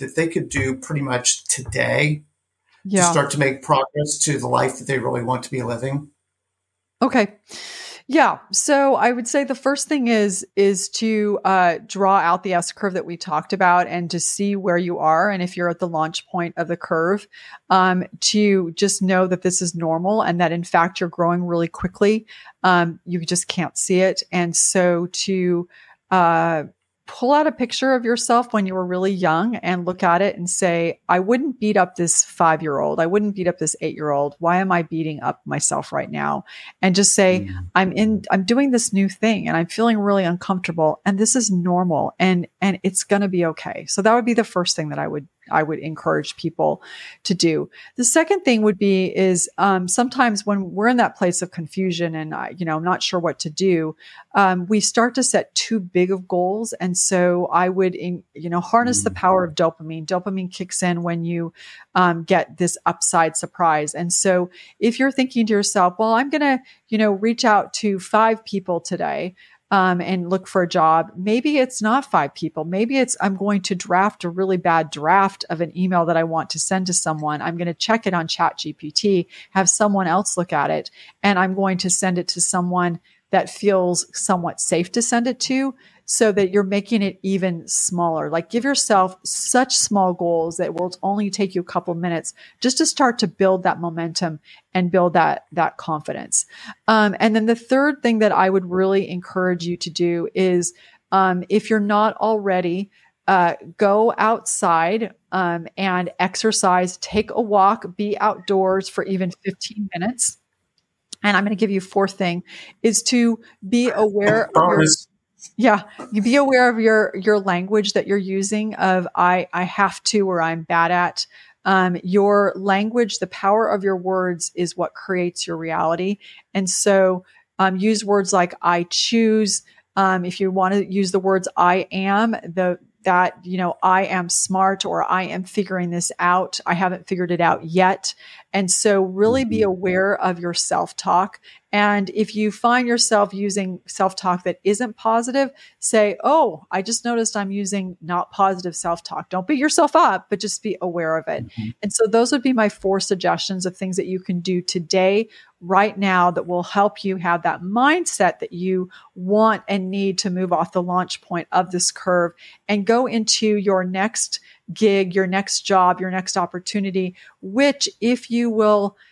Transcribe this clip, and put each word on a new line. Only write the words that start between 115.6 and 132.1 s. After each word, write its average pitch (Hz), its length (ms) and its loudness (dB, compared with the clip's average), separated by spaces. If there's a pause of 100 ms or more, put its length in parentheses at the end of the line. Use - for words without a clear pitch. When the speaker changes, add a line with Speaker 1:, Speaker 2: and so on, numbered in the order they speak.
Speaker 2:
You 208 100 0
be 233 140 2
aware 262 340 6
of 226 80 0
your, 220 380 4
your 208 240 2
language 196 540 0
that 196 120 0
you're 196 100 0
using 196 600 -2
of 185 400 0
"I, 180 360 2
I 180 120 -2
have 185 400 -2
to," 196 260 0
or 175 100 0
"I'm 165 220 -2
bad 170 300 2
at." 175 340 0 (380)
Um, 185 400 2
your 202 500 4
language, 202 640 -2
the 190 80 -4
power 208 420 2
of 202 140 0
your 190 140 0
words 180 580 -2
is 175 220 -4
what 170 180 -4
creates 180 500 -4
your 165 120 -6
reality. 170 640 -2 (360)
And 190 160 -2
so, 185 540 2 (340)
um, 190 180 2
use 214 280 0
words 196 280 2
like 180 300 2
"I 175 220 2
choose." 220 800 2 (340)
Um, 190 280 2
if 180 160 -6
you 190 120 0
wanna 190 300 2
use 190 280 -2
the 196 80 2
words 190 380 2
"I 180 340 2
am," 202 420 0 (120)